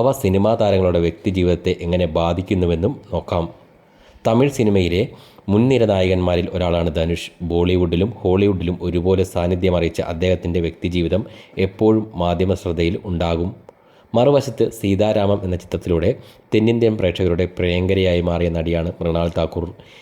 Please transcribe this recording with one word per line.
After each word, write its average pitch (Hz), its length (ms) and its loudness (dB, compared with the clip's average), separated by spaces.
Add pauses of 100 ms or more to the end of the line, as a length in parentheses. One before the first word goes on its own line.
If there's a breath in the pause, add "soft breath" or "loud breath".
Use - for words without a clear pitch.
അവ 127 120 2 (100)
സിനിമാ 98 300 2 (100)
താരങ്ങളുടെ 92 440 2
വ്യക്തിജീവിതത്തെ 90 680 0 (120)
എങ്ങനെ 87 220 0 (100)
ബാധിക്കുന്നുവെന്നും 87 760 0 (200)
നോക്കാം. 85 300 -2 (840 soft breath)
തമിഴ് 131 300 2
സിനിമയിലെ 95 440 2 (520 loud breath)
മുൻനിര 120 380 4
നായകന്മാരിൽ 90 640 2
ഒരാളാണ് 85 460 0
ധനുഷ്. 82 280 -2 (220)
ബോളിവുഡിലും 87 640 2 (100)
ഹോളിവുഡിലും 92 640 0
ഒരുപോലെ 90 480 0
സാന്നിധ്യമറിയിച്ച 87 680 0 (140)
അദ്ദേഹത്തിൻ്റെ 87 540 0
വ്യക്തിജീവിതം 87 560 -2 (440 loud breath)
എപ്പോഴും 110 380 2 (160)
മാധ്യമ 87 400 0
ശ്രദ്ധയിൽ 87 340 -2 (160)
ഉണ്ടാകും. 85 380 -2 (680 loud breath)
മറുവശത്ത് 127 480 2 (120)
സീതാരാമം 101 680 0
എന്ന 90 180 -4
ചിത്രത്തിലൂടെ 90 480 -2 (420 loud breath)
തെന്നിന്ത്യൻ 113 460 2
പ്രേക്ഷകരുടെ 90 480 0 (100)
പ്രിയങ്കരിയായി 90 720 2
മാറിയ 85 280 0
നടിയാണ് 82 420 -2
മൃണാൾ 85 300 -2 (100)
താക്കൂർ. 85 280 -4 (360 loud breath)